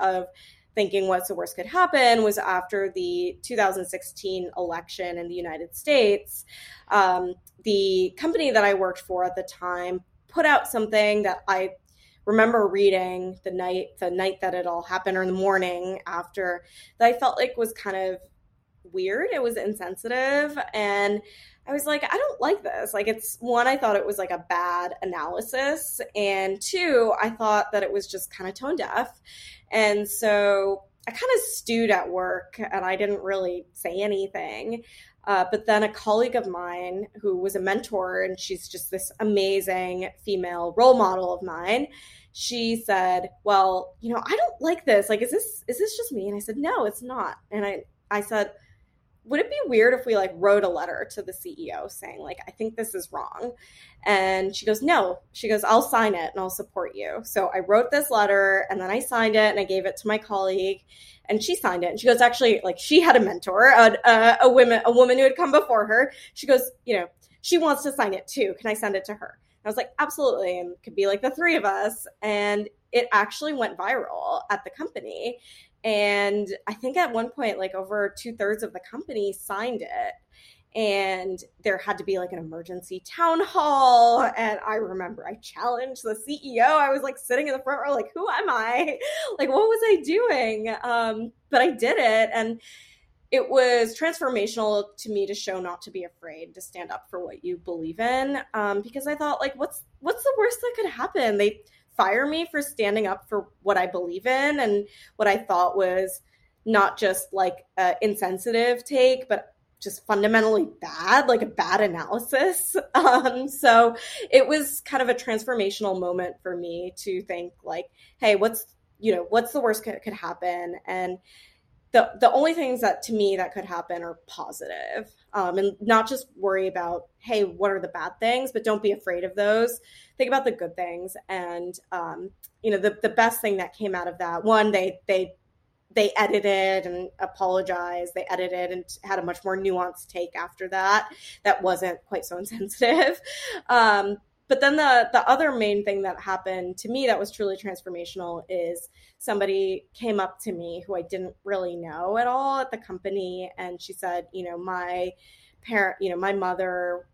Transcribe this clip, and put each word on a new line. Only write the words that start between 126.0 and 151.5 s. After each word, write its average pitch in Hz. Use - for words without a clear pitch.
just 262
worry 190
about, 175
"Hey, 220
what 185
are 190
the 180
bad 175
things?" 254
but 220
don't 214
be 202
afraid 185
of 185
those. 220
Think 254
about 262
the 233
good 170
things. 175
And, 180
um, 175
you 220
know, 202
the, 208
the 220
best 226
thing 202
that 180
came 202
out 175
of 175
that, 170
one, 214
they, 185
they, 185
they 208
edited 196
and 180
apologized. 185
They 180
edited 180
and 185
had 196
a 170
much 175
more 190
nuanced 180
take 175
after 180
that. 190
That 202
wasn't 180
quite 185
so 175
<laughs> 185
insensitive. 240
Um, 208
but 262
then 277
the, 254
the -
other 285
main 208
thing 196
that 185
happened 185
to 214
me 262
that 196
was 202
truly 196
transformational 175
is 175
somebody 196
came 220
up 185
to 208
me 170
who 196
I 170
didn't 185
really 185